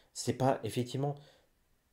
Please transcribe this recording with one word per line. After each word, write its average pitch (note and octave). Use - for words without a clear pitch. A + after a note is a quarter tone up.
c'est -
pas, B2+
effectivement, B2